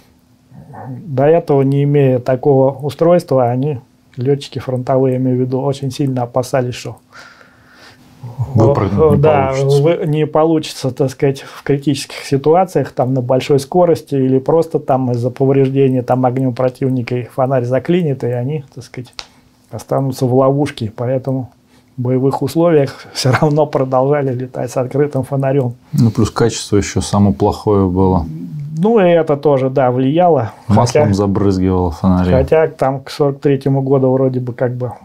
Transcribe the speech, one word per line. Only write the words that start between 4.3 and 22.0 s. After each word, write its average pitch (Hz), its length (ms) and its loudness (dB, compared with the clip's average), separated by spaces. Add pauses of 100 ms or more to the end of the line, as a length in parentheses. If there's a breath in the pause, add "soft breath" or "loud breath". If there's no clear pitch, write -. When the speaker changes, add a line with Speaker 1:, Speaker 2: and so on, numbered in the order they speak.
Speaker 1:
фронтовые, 131 540 0
я 127 60 -2
имею 127 180 0
в - 40 0
виду, 127 200 -2
очень 139 280 -4
сильно 127 340 -4
опасались, 123 520 -2
что 117 220 -12 (1600 loud breath)
Speaker 2:
Выпрыгнуть 139 560 2
не 147 60 4
Speaker 1:
да, 139 360 2
Speaker 2:
получится. 139 300 2
Speaker 1:
вы-, 170 240 0
не 151 180 0
получится, 156 680 0
так 131 200 -2
сказать, 139 300 -2
в - 220 -20
критических 143 640 -2
ситуациях, 160 640 0
там, 131 220 -2
на 131 80 -2
большой 131 380 0
скорости 165 560 0
или 131 240 2
просто 160 400 0
там 131 320 0
из-за 123 180 -2
повреждения, 135 720 2
там, 127 240 0
огнем 127 280 0
противника 127 600 -2
их 120 180 -8
фонарь 131 320 -2
заклинит, 135 580 -2
и 127 40 -2
они, 127 360 -6 (100)
так 123 100 -18
сказать, - 300 -18 (580 loud breath)
останутся 135 540 -4
в 123 80 0
ловушке. 135 600 0
Поэтому 131 560 -4 (460 soft breath)
в 127 40 -6